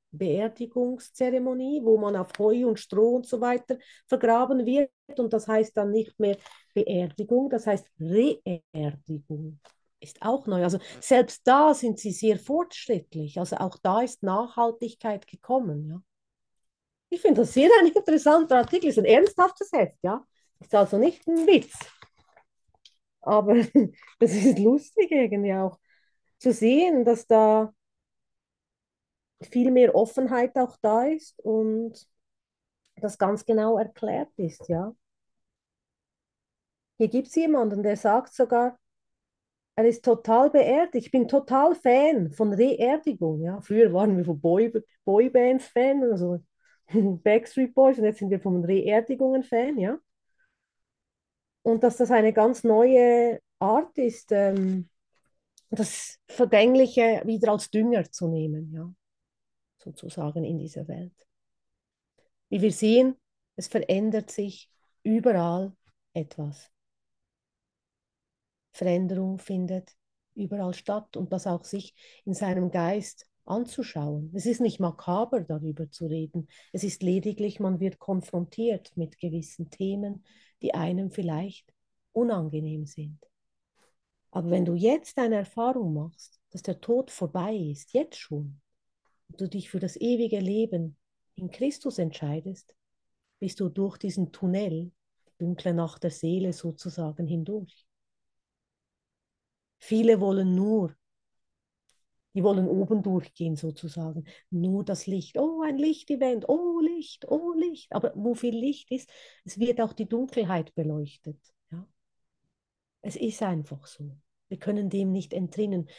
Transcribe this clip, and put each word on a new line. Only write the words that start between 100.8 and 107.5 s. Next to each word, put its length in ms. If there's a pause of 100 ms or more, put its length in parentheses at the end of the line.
die 60
wollen 240
oben 340
durchgehen 540
sozusagen, 680 (260)
nur 340
das 240
Licht. 300
Oh, 240
ein 140
Lichtevent, 720
oh, 300
Licht, 500
oh, 240